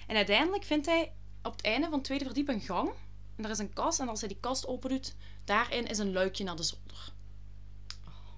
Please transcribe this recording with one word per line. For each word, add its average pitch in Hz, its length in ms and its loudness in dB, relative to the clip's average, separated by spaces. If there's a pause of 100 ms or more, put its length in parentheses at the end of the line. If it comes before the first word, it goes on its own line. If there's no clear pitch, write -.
En 220 80 0
uiteindelijk 254 480 6
vindt 302 220 2
hij 330 280 4 (300)
op - 80 -2
het - 140 -8
einde 277 240 2
van 302 100 2
de 269 60 -2
tweede 277 200 0
verdiep 285 220 0
een 226 140 2
gang. 202 280 2 (460)
En 220 80 -4
daar 214 80 0
is 214 60 -2
een 202 160 -2
kast. 320 260 2
En 254 100 -2
als 214 100 -4
hij 220 100 -2
die 202 100 -6
kast 262 280 0
opendoet, 262 480 -2 (300)
daarin 233 420 4
is 220 100 -2
een 202 160 2
luikje 190 300 2
naar 175 120 -2
de 165 80 -4
zolder. - 500 -4 (1200)